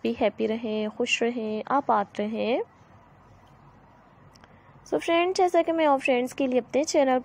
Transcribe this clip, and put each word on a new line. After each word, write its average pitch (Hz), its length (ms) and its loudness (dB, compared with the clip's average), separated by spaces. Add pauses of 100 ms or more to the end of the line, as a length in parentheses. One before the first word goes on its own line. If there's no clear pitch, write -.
be 233 160 -2
happy 220 280 0
रहें, 214 480 -4
खुश - 260 -2
रहें, 220 480 -4
आबाद 233 360 0 (120)
रहें। 214 420 -2 (2250)
So - 140 -4
friends, 349 380 0
जैसा 359 240 4
कि 330 100 0
मैं 330 140 2
आप 277 140 4
friends 254 340 0
के 277 140 -2
लिए 254 120 0
अपने 247 260 0
channel 262 400 2